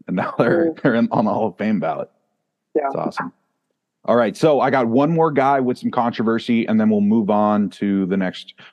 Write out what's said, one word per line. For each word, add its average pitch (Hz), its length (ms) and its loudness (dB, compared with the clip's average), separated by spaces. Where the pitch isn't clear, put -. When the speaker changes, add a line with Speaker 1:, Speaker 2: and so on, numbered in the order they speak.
Speaker 1:
and 180 80 -6
now - 240 -4
they're, 170 320 2
Speaker 2:
Mm. 156 120 -10
Speaker 1:
they're 127 120 2
in, 117 160 2
on 113 140 0
the 101 80 0
Hall 107 160 -2
of 90 100 -10
Fame 104 220 -2
ballot. 76 280 -6
Speaker 2:
Yeah. 151 100 0
Speaker 1:
It's 135 80 -6
awesome. - 380 -6
All 104 100 2
right, 113 220 2
so 147 240 2
I 117 100 2
got 127 160 2
one 135 240 2
more 160 220 2
guy 139 260 2
with 123 200 -2
some 120 120 -4
controversy, 117 760 0
and 110 140 0
then 107 100 2
we'll 107 100 2
move 104 300 2
on 104 400 2
to 98 360 -2
the 95 100 -2
next 92 380 -6